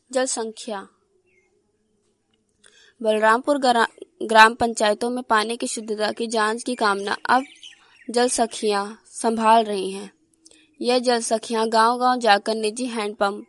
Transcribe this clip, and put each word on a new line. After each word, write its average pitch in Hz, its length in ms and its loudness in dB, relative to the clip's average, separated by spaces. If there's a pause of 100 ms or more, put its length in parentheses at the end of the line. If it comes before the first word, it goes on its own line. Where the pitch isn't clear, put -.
(120)
जल 254 140 -2
संख्या। 220 640 -8 (2250)
बलरामपुर 220 560 2
ग्रा-, 247 320 2 (340)
ग्राम 220 300 6
पंचायतों 233 560 -2
में 247 140 -6
पानी 226 340 0
की 254 100 -4
शुद्धता 214 440 -4
की 233 160 -6
जांच 220 360 -2
की 247 120 -4
कामना 202 420 -2 (120)
अब 254 140 2 (640)
जल 240 180 2
सखियां 220 680 -2 (100)
संभाल 226 580 2
रही 196 280 -4
हैं। 196 220 -14 (680)
यह 240 180 2
जल 240 200 0
सखियां 226 520 -2
गांव-गांव 247 480 2
जाकर 214 360 2
निजी 220 300 -4
हैंडपंप 208 640 -4